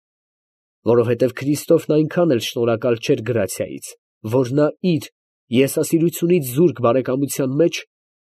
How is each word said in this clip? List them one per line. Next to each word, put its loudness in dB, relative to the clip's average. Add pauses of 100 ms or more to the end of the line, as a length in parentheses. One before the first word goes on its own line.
(880)
Որովհետև 2
Քրիստոֆն 0
այնքան 2
էլ 0
շնորհակալ -2
չէր -2
Գրացիայից, -4 (380)
որ 0
նա 2 (160)
իր -2 (400)
եսասիրությունից 0
զուրկ 2
բարեկամության 0
մեջ 0 (460)